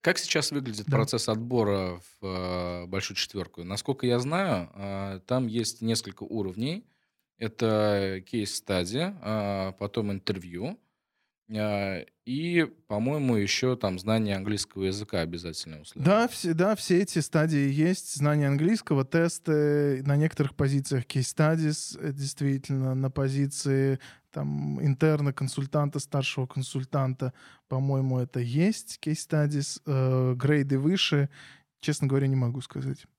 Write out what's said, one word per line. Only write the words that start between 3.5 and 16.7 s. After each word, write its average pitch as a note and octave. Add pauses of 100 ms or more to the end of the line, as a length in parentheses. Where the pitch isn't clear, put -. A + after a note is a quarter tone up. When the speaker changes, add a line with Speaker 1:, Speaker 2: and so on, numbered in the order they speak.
Speaker 1:
Насколько G#2
я A#2+
знаю, C#3
э, G2
там B2+
есть A2
несколько A2
уровней. A2 (540)
Это G#2
кейс-стади, G#2+
э, G2+
потом G2+
интервью, F#2+ (680)
э, G2+ (200)
и, D#3+ (220)
по-моему, B2+
ещё A#2+
там F#2
знание G#2
английского G2
языка F#2+
обязательное E2
условие. -
Speaker 2:
Да, A3
все, F3
да, F#3+